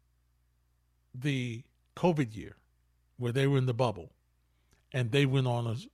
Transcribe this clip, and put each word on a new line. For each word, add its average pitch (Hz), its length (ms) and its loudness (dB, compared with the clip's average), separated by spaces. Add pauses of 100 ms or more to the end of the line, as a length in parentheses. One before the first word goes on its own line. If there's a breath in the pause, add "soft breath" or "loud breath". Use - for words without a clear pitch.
(1120)
the 127 500 -4 (320)
covid 147 400 0
year - 200 -12 (600)
where 120 140 -2
they 135 160 2
were 139 100 4
in 127 80 2
the 127 80 0
bubble 107 380 -2 (800)
and 123 180 -2
they 139 140 4
went 131 220 2
on 120 180 0
a 113 100 -2 (180)